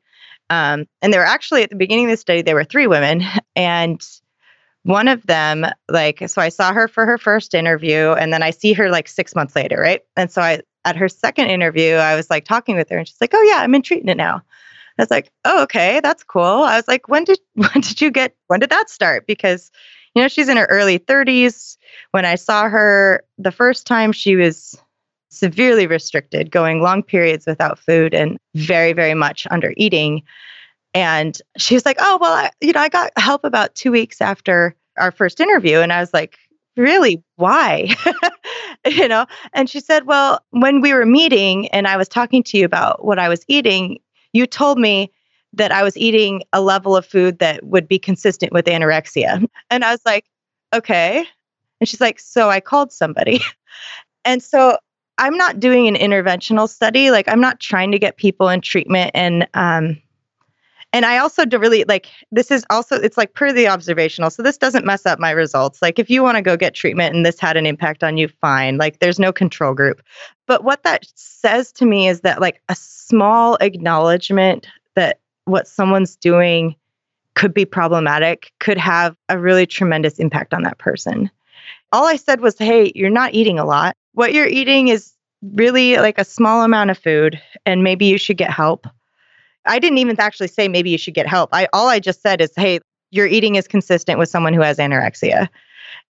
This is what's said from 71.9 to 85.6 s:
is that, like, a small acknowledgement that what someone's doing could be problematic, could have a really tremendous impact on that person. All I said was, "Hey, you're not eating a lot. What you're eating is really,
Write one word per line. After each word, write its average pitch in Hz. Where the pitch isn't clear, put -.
is 175
that, 175
like, 180
a 185
small 226
acknowledgement 175
that 175
what 190
someone's 190
doing 170
could 190
be 196
problematic, 165
could 202
have 170
a 185
really 180
tremendous 160
impact 147
on -
that -
person. -
All 269
I 320
said 262
was, 226
"Hey, 220
you're 190
not 240
eating 214
a 151
lot. 151
What 240
you're 294
eating 262
is 220
really, 247